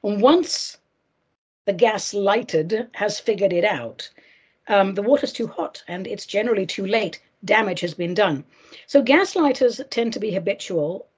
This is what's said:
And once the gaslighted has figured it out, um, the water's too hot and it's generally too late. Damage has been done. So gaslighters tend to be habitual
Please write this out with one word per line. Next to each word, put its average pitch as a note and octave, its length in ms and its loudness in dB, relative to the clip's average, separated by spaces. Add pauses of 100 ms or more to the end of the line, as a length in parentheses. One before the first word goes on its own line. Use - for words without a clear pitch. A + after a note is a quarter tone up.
And G#3 180 -2
once - 580 4 (840)
the G3+ 80 0
gaslighted G3+ 1200 0
has G3+ 240 -4
figured G3 320 0
it F3 120 2
out, C3+ 460 -4 (560)
um, G3 300 2
the G3+ 60 -4
water's C#4 300 2
too A3+ 140 -4
hot - 400 -10
and F3+ 220 -8
it's - 180 -10
generally G#3 400 0
too F#3+ 200 -6
late. G#3 360 -2 (220)
Damage G3+ 380 0
has F3 120 -4
been F3 200 -4
done. E3+ 300 0 (440)
So C#4 120 4
gaslighters C4+ 880 2
tend A#3 240 -2
to A3 80 -6
be G#3 120 -4
habitual F3 760 -4 (120)